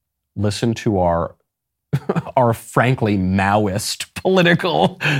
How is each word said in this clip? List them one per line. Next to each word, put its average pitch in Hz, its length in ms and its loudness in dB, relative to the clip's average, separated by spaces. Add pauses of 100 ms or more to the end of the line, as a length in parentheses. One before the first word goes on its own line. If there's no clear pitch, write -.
(360)
"Listen 107 400 -2
to 104 240 0
our, 85 360 0 (500)
<laughs> - 520 -4
our 120 160 4
frankly 117 640 0
Maoist 98 960 0
political, 175 840 2 (200)